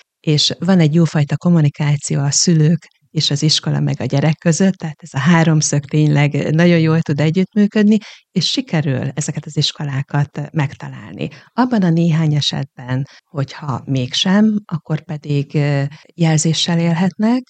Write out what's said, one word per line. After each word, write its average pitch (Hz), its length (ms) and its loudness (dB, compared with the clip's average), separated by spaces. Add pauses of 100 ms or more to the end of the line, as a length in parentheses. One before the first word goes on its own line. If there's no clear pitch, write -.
(200)
És 151 380 0
van 180 220 2
egy 151 140 4
jófajta 156 420 0
kommunikáció 147 840 0
a 143 100 -2
szülők 160 560 2 (280)
és 151 160 -2
az 143 120 -2
iskola 151 380 0
meg 139 200 -2
a - 40 -6
gyerek 139 340 0
között, 185 340 2
tehát - 300 -10
ez - 120 -14
a 135 40 -4
háromszög 156 640 2
tényleg 147 720 2
nagyon 175 240 4
jól 160 220 2
tud 147 200 -2
együttműködni, 208 800 2 (320)
és - 160 -2
sikerül 143 680 -2
ezeket 151 320 -8
az 151 100 -12
iskolákat 143 960 -4
megtalálni. 135 760 -6 (240)
Abban 240 300 0
a 175 80 2
néhány 160 440 2
esetben, 139 680 -4 (280)
hogyha 139 540 -8
mégsem, 190 800 0
akkor 151 400 -6
pedig, 147 500 -4
ö, 143 280 0 (320)
jelzéssel 165 640 0
élhetnek, 190 720 0